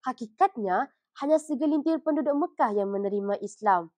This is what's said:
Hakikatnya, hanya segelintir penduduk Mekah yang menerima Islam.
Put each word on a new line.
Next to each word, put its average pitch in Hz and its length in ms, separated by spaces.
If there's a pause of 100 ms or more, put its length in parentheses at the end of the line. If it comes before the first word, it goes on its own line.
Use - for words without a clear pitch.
Hakikatnya, 247 840 (320)
hanya 302 200
segelintir 311 600
penduduk 294 360
Mekah 294 400
yang 196 160
menerima 202 480
Islam. 196 560